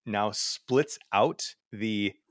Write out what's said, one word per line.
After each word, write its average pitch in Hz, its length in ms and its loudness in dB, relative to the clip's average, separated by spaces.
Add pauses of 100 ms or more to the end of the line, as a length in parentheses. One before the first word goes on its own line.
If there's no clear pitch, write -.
now 107 280 0
splits - 640 0 (140)
out 113 420 2 (160)
the 104 440 -2 (160)